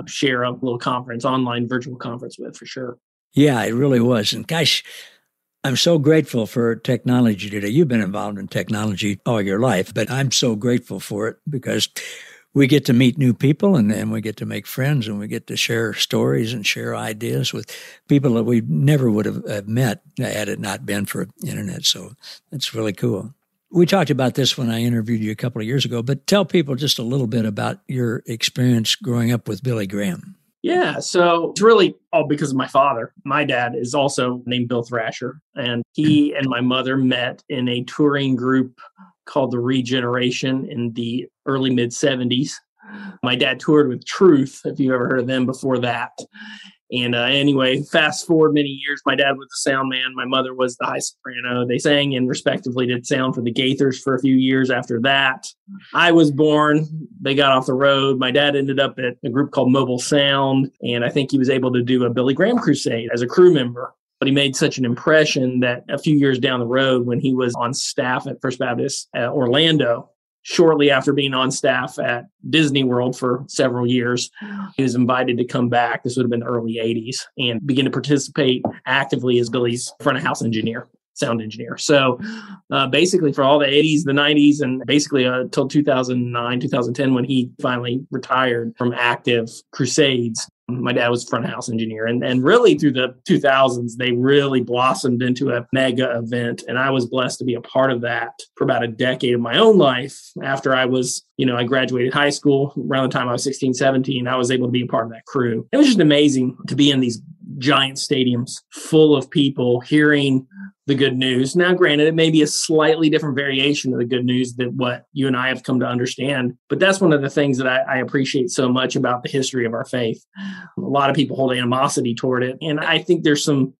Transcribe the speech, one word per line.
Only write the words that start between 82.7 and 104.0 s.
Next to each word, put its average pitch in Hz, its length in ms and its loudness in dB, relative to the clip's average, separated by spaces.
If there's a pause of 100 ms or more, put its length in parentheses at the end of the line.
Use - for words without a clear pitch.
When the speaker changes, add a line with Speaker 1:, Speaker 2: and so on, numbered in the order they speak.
Speaker 1:
uh, 139 160 0
basically 160 460 2
for 143 100 0
all 139 160 6
the 147 100 2
eighties, 147 360 4
the 139 80 0
nineties, 147 480 4
and 127 260 -2
basically, 139 400 2
uh, 127 240 -2
till 135 180 0
two 143 140 2
thousand 127 480 0
nine, 120 300 -2
two 127 80 -4
thousand 120 260 -2
ten, 131 180 0
when 123 120 2
he 127 260 0 (100)
finally 123 520 -4
retired 127 640 -2
from 123 160 0
active 120 560 0 (220)
crusades, 123 760 0 (200)
my 123 240 -4
dad 123 180 0
was 120 180 -2
front 120 160 -2
of - 80 -4
house 113 180 -10
engineer. 110 360 -4
And, 120 180 -2
and 127 180 0
really 190 340 6
through 143 180 2
the 131 200 -2 (100)
two 180 140 4
thousands, 131 580 2
they 127 140 -2
really 135 500 2
blossomed 123 640 0
into 127 280 0
a 120 220 -4
mega 127 460 0
event. 117 480 -4
And 120 100 -6
I 131 140 0
was 127 160 0
blessed 127 320 -4
to 120 60 -8
be 123 100 -2
a 117 60 -8
part 131 320 0
of 120 80 -2
that 120 320 -4 (240)
for - 80 0
about 123 180 0
a 117 60 -2
decade 123 460 -2
of 120 60 0
my 117 180 -2
own 214 200 6
life. 135 400 2 (240)
After 135 320 0
I 127 120 2
was, 123 380 -2 (120)
you 135 100 0
know, 123 100 0
I 123 60 0
graduated 127 500 0
high 143 180 2
school, 143 440 2 (160)
around 131 180 0
the 131 80 -4
time 123 120 -2
I 120 40 -2
was 117 120 -4
sixteen, 135 300 -2
seventeen, 131 520 0